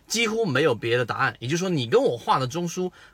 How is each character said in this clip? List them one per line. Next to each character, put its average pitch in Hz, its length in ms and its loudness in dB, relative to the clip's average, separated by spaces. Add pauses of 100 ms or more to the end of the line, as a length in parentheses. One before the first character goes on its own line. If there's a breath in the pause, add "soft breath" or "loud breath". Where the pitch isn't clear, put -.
几 226 220 0
乎 226 160 0
没 139 180 2
有 147 100 4
别 117 220 0
的 123 80 2
答 110 140 -4
案， 123 220 0
也 120 100 -8
就 165 80 0
是 - 20 -4
说 190 80 -2
你 147 200 0
跟 196 140 4
我 135 160 0
画 165 220 0
的 131 80 0
中 165 180 -4
枢 180 240 -4 (240 loud breath)